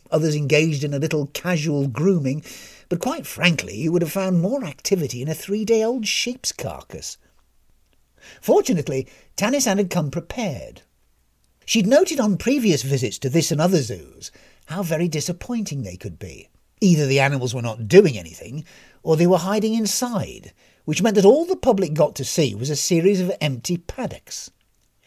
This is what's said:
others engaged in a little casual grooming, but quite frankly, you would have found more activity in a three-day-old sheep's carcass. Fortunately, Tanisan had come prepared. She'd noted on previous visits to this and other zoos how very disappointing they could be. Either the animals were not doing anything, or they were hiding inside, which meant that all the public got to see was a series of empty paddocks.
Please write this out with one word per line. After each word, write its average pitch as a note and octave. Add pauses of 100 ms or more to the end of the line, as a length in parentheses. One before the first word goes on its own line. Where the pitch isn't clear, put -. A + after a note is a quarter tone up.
others D#3
engaged D3+
in D3
a C#3
little D3+
casual D3
grooming, D3 (460)
but F3
quite C#4
frankly, C#3+
you D#3
would F3
have F3
found F#3
more B3
activity D3+
in C3+
a D#3
three-day-old A3
sheep's -
carcass. - (1200)
Fortunately, F#3 (300)
Tanisan A3+
had G3
come D3+
prepared. E3+ (840)
She'd G#3+
noted D4+
on G#3
previous A3
visits B2+
to C3+
this D#3
and D3
other F3
zoos F#2 (340)
how F3
very E3+
disappointing E3+
they F2+
could F2+
be. - (360)
Either E3
the C#3
animals C3+
were B2+
not A#2
doing E3
anything, F#2+ (400)
or D#3+
they E3+
were F3+
hiding G#3
inside, G#3 (320)
which D3+
meant G#3
that G3
all C#4+
the F4+
public G3
got D3+
to C3+
see C3
was B2
a D3+
series F3+
of F#3
empty D3
paddocks. - (580)